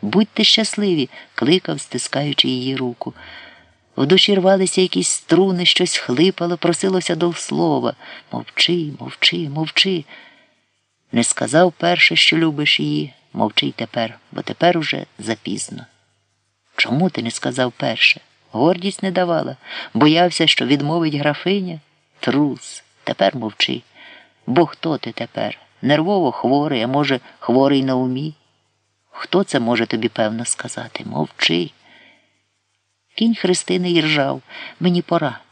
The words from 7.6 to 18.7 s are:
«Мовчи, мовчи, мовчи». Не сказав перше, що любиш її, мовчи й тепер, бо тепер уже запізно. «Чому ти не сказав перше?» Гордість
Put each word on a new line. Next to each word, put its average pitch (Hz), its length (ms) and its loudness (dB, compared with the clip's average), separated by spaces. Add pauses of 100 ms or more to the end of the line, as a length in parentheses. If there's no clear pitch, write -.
«Мовчи, 147 680 -2
мовчи, 165 480 -2
мовчи». 160 560 -2 (1080)
Не 117 120 2
сказав 160 480 2
перше, 170 440 2
що - 200 2
любиш 151 440 0
її, 151 320 -2 (200)
мовчи 107 340 -2
й 135 60 -4
тепер, 113 460 -6 (140)
бо - 100 -8
тепер 170 360 2
уже - 280 -6 (120)
запізно. - 680 -8 (920)
«Чому 165 340 2
ти - 120 -6
не 117 80 -4
сказав 127 420 -2
перше?» - 480 0 (320)
Гордість 175 500 0